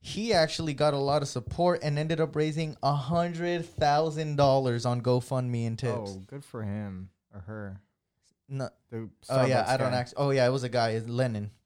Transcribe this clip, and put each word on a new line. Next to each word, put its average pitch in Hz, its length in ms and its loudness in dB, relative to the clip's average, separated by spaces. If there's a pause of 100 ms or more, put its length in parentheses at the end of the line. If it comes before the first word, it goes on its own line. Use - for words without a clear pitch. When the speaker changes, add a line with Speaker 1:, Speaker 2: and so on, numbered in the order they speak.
Speaker 1:
He 220 300 -2
actually 160 400 2
got 147 220 2
a - 20 0
lot 139 240 2
of 143 60 -4
support 175 560 0
and 147 160 0
ended 156 200 -2
up 156 160 0
raising 156 460 -2
a 139 120 2
hundred 170 720 0
thousand 151 720 0
dollars 135 500 4
on 120 160 0
GoFundMe 123 680 0
and 113 100 -4
tips. 107 380 -4
Speaker 2:
Oh, 95 120 -12
good 139 160 -14
for 113 200 -12
him 101 460 -8 (240)
or 101 80 -16
her. 101 380 -10 (720)
Speaker 1:
No. 135 200 -6 (200)
Speaker 2:
The 113 200 -8 (200)
Speaker 1:
Oh, 131 160 4
yeah, 127 180 2
Speaker 2:
Starbucks - 40 -2
Speaker 1:
I 131 100 2
don't 127 140 0
Speaker 2:
guy. 127 60 0
Speaker 1:
act-, 123 200 -4
oh, 143 140 2
yeah, 131 160 4
it - 40 6
was 131 120 -2
a 123 60 -4
guy, 117 220 2
it's 110 160 -4
Lennon. 120 440 -2 (140)